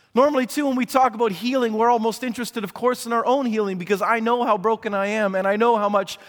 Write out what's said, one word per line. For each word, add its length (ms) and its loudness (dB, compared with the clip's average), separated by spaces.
Normally, 320 4
too, 220 -2
when 80 0
we 100 0
talk 300 2
about 160 0
healing, 420 -2
we're 160 2
almost 340 0
interested, 400 -6
of 120 -10
course, 320 -2
in 40 -4
our 140 0
own 220 0
healing 320 -2
because 240 -2
I 160 2
know 240 0
how 160 2
broken 340 -2
I 140 -2
am 260 -2
and 140 0
I 80 2
know 220 4
how 120 0
much 400 -2